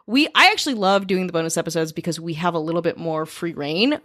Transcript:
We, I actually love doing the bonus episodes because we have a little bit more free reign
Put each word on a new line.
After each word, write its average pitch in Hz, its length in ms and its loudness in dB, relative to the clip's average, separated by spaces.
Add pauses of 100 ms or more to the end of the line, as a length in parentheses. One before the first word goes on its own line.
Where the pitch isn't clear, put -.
We, 269 300 2
I 370 160 8
actually 302 240 -2
love 196 320 2
doing 185 200 0
the 165 60 -6
bonus 165 240 0
episodes 160 340 -2
because 160 280 -6
we 165 160 -8
have 170 180 -2
a 170 60 -2
little 165 240 -2
bit 165 140 0
more 160 280 -4
free 170 280 -8
reign 175 520 0